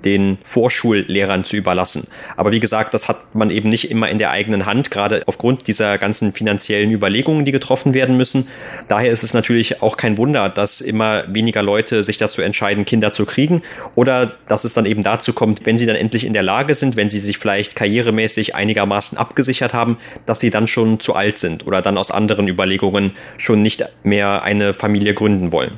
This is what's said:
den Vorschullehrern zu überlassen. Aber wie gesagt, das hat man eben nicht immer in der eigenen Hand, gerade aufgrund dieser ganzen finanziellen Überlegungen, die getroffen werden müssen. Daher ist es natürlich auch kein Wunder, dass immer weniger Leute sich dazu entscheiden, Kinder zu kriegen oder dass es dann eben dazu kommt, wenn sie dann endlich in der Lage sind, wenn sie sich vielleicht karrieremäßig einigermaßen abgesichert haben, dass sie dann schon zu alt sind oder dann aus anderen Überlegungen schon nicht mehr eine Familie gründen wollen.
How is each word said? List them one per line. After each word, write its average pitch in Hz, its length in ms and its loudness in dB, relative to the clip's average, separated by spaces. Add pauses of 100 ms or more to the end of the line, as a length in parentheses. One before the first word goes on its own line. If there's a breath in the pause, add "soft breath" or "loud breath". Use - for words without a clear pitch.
den 98 380 2
Vorschullehrern 98 1000 2
zu 107 140 -4
überlassen. 92 480 -2 (320 loud breath)
Aber 101 140 2
wie 113 80 2
gesagt, 110 340 0
das - 160 -2
hat - 240 -6
man 107 160 2
eben 107 200 0
nicht 113 200 0
immer 113 200 0
in 104 100 -2
der 98 100 2
eigenen 101 380 0
Hand, 117 240 0
gerade 104 340 0
aufgrund 123 420 0
dieser 104 300 0
ganzen 104 360 -2
finanziellen 104 580 0
Überlegungen, 123 540 0
die 139 60 0
getroffen 131 440 0
werden 131 200 2
müssen. 127 320 2 (400 loud breath)
Daher 113 240 2
ist 117 120 0
es 117 100 -4
natürlich 117 480 2
auch 107 160 0
kein 107 220 0
Wunder, 120 300 2
dass 101 320 -2
immer 110 420 0 (100)
weniger 110 300 0
Leute 104 400 0
sich 107 140 -4
dazu 101 260 -2
entscheiden, 101 420 -2
Kinder 107 260 2
zu 104 140 -2
kriegen 160 380 0 (320 loud breath)
oder 127 400 2 (120)
dass 107 180 0
es 117 80 -2
dann 113 120 2
eben 107 160 0
dazu 110 320 0
kommt, 110 320 0
wenn 113 140 4
sie 117 80 0
dann 110 80 2
endlich 113 300 0
in 110 80 -4
der 101 100 2
Lage 131 320 2
sind, 131 200 0
wenn 104 140 2
sie 104 100 -2
sich 101 200 -6
vielleicht 104 360 -2
karrieremäßig 110 760 0
einigermaßen 101 640 0
abgesichert 127 560 0
haben, 117 240 0 (300 loud breath)
dass 113 120 0
sie 117 120 2
dann 110 160 0
schon 110 320 2
zu - 160 -2
alt 101 240 -2
sind 82 260 -4
oder 95 160 0
dann 98 160 0
aus - 140 -2
anderen 104 360 2
Überlegungen 95 680 0 (240 loud breath)
schon 107 260 2
nicht - 200 0 (200)
mehr 101 400 0
eine 101 320 0
Familie 104 400 0
gründen 98 360 2
wollen. 73 260 0